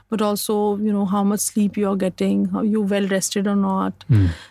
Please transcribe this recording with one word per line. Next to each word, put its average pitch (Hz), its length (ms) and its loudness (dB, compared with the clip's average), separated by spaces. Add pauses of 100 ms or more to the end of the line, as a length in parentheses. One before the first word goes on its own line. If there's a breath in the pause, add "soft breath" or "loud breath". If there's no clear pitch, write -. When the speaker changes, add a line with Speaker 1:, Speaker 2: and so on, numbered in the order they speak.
Speaker 1:
but 214 120 -2
also, 208 560 0
you 208 160 0
know, 202 120 0
how 202 180 0
much 202 180 0
sleep - 340 -2
you're 196 220 0
getting, 196 520 0
how 185 120 -2
you 214 200 0
well 202 260 0
rested 196 400 -2
or 202 80 0
not, 190 520 -2
Speaker 2:
Hmm. 104 200 4 (240 loud breath)